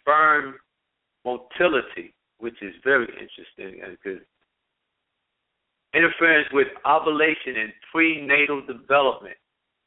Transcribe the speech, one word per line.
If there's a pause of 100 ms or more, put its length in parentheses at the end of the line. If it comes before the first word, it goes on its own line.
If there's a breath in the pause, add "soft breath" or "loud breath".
sperm (680)
motility, (240)
which
is (120)
very
interesting,
and
good. (1700)
Interference
with (180)
ovulation
and (180)
prenatal
development. (500)